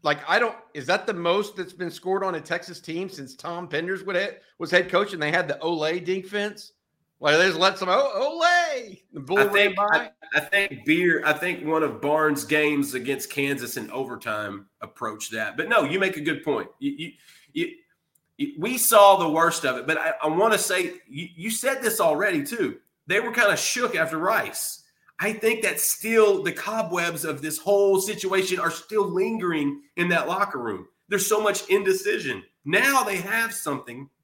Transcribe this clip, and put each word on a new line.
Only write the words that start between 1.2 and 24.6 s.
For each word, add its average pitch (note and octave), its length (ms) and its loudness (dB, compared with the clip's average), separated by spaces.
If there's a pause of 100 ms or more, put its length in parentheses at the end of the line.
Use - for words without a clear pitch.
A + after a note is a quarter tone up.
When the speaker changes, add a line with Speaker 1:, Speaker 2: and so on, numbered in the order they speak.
Speaker 1:
that's F3+ 160 -10
been F3 180 -8
scored F#3+ 320 -4
on F#3 120 -2
a D#3 40 -6
Texas F3 400 -8
team F3 300 -8
since C#3 260 -16
Tom E3+ 320 -10
Penders F3+ 380 -4
would F#3 100 -4
ha-, G3 220 -2 (200)
was D#3+ 140 -6
head F3+ 180 4
coach G3+ 220 2
and E3+ 100 -6
they D3+ 100 -2
had E3+ 180 0
the C#3+ 60 0
Olay D#3+ 460 -2
defense? F#3+ 720 -6 (480)
Like, D3 160 6
they F3+ 120 6
just D#3+ 120 0
let F#3+ 180 4
some F#3 120 -4
O-, C4+ 520 0
Olay, D#4 600 0 (100)
the - 80 -12
bull C#3+ 200 0
Speaker 2:
I G#3 40 8
Speaker 1:
ran G3+ 100 2
Speaker 2:
think, G3 220 4
Speaker 1:
by. G3+ 160 2
Speaker 2:
I, - 200 0 (220)
I D3 60 2
think G3 460 -2
Beard, E3 400 2
I D3+ 80 4
think F3 320 -4
one D#3+ 180 2
of A#2 160 -2
Barnes' D3 460 2
games D3 480 0
against C3 360 -4
Kansas C#3 460 -4
in G#2+ 160 -8
overtime G#2+ 760 -8 (120)
approached A2 540 -10
that. A2 240 -4
But D#3+ 100 -4
no, A3 160 4
you D#3+ 160 -2
make F#3+ 160 0
a D3 60 -8
good D3+ 200 -4
point. A#2 280 -2 (100)
You, C#3 120 -4
you, D#3 200 -10 (400)
you, D#3 200 -4 (680)
you, C#3 200 -6
we A#3+ 200 -4
saw G3+ 400 8
the E3+ 120 0
worst E3 360 2
of B2+ 100 0
it, A#2+ 120 -8
but D#3+ 100 2
I, D#3+ 160 -2 (100)
I D#3 40 0
wanna G3 300 4
say, F3+ 360 0 (160)
you, D#3 260 -10
you F#3+ 160 -8
said C4 300 -2
this A3+ 180 0
already F3 460 2
too. G#3 320 -4 (300)
They F#3+ 120 2
were A#3+ 140 -4
kinda G#3 240 4
shook - 360 -2
after D#3+ 240 0
Rice. - 680 -2 (360)